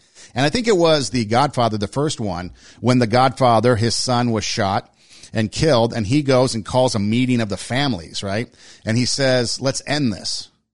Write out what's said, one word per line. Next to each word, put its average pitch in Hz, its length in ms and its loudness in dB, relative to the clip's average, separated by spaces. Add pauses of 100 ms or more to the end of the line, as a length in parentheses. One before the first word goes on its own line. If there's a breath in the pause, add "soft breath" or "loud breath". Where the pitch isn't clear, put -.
(340 loud breath)
And 127 120 0
I 151 40 2
think 233 180 -2
it 220 80 4
was 160 360 2
The 120 140 -2
Godfather, 117 520 0
the 101 100 -4
first 151 320 -4
one, 90 340 -6 (280 loud breath)
when 127 160 4
the 120 100 2
Godfather, 123 680 4
his 113 200 0
son 120 360 0
was 107 120 0
shot 101 480 -4 (400 loud breath)
and 110 200 -2
killed, 120 420 2
and 110 140 -4
he 147 160 2
goes 131 320 2
and 107 100 -8
calls 127 300 0
a 110 40 -2
meeting 120 400 0
of 110 100 -2
the 98 60 -6
families, 120 680 -6
right? 104 260 -4 (340 loud breath)
And 113 140 -2
he 123 80 2
says, 127 560 0
"Let's 131 240 -4
end 143 260 -2
this." - 380 -10 (240)